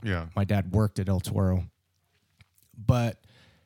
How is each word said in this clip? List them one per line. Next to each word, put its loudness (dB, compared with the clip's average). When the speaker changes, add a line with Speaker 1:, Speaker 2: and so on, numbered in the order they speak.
Speaker 1:
Yeah. -2
Speaker 2:
My 2
dad 0
worked 2
at -2
El 2
Toro. 0
But 0